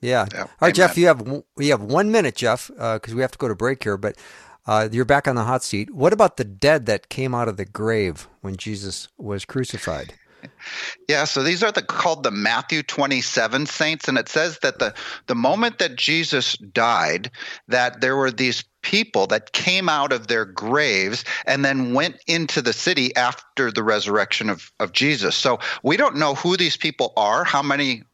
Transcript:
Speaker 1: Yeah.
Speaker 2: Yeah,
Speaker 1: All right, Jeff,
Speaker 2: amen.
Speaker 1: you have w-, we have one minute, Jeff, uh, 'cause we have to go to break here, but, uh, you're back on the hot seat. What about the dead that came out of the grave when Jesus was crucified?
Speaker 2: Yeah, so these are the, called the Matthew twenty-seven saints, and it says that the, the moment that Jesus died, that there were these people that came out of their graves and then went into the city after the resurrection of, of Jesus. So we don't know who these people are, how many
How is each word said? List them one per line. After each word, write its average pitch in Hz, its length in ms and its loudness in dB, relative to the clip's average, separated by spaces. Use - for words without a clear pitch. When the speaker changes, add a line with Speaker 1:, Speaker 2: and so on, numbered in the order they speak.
Speaker 1:
Yeah. 120 320 2
Speaker 2:
Yeah, - 80 -8
Speaker 1:
All - 80 -10
right, 170 140 4
Jeff, 175 160 6
Speaker 2:
amen. 170 100 2
Speaker 1:
you 175 60 8
have 156 120 6
w-, 127 240 -8
we 143 140 0
have 123 120 4
one 156 300 2
minute, 190 240 2
Jeff, 120 420 0
uh, 113 220 -2
'cause 113 140 -12
we 120 80 -2
have 127 100 0
to - 60 -20
go 135 100 -2
to 110 80 0
break 120 280 -2
here, 101 140 0
but, 101 200 -2
uh, 107 260 2
you're 120 140 2
back 139 220 4
on 131 80 2
the 117 80 0
hot 123 200 0
seat. 107 300 -4
What 160 180 4
about 214 260 4
the 131 60 -2
dead 117 440 2
that 107 200 -2
came 131 280 -4
out 120 120 0
of 101 100 -6
the 101 80 -6
grave 104 600 -2
when 95 160 -8
Jesus 98 600 -10
was 101 280 -8
crucified? 92 680 -6
Speaker 2:
Yeah, 147 180 2
so 139 180 -2
these 170 180 0
are 220 100 2
the, 180 120 -2
called 160 400 -2
the 123 80 2
Matthew 113 500 0
twenty-seven 135 840 0
saints, 156 400 -2
and 131 100 0
it 113 100 -2
says 160 360 -2
that 135 160 0
the, 107 160 -2
the 127 80 0
moment 156 420 0
that 160 180 -2
Jesus 147 600 0
died, 98 720 0
that 120 340 0
there 131 140 2
were 135 160 0
these 120 320 -2
people 196 460 0
that - 240 -2
came 180 360 0
out 147 240 2
of 117 140 -2
their 113 200 0
graves 104 800 0
and 139 180 0
then 131 300 0
went 151 220 0
into 165 380 -2
the 117 100 0
city 135 420 0
after 123 560 0
the 110 120 -2
resurrection 107 680 0
of, 95 300 -6
of 92 140 -4
Jesus. 131 420 0
So 123 240 2
we 147 120 2
don't 240 200 2
know 147 180 0
who 175 240 0
these 175 180 0
people 139 400 -2
are, 110 280 2
how 143 180 0
many 139 400 0